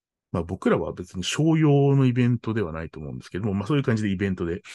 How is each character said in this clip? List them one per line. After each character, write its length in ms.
ま 80
あ、 20
僕 280
ら 80
は 140
別 220
に 100
商 340
用 360
の 120
イ 60
ベ 140
ン 120
ト 160
で 80
は 100
な 100
い 80
と 80
思 120
う 20
ん 60
で 60
す 60
け 80
ど 60
も、 100
ま 100
あ、 20
そ 80
う 20
い 40
う 20
感 140
じ 60
で 60
イ 80
ベ 140
ン 40
ト 120
で 160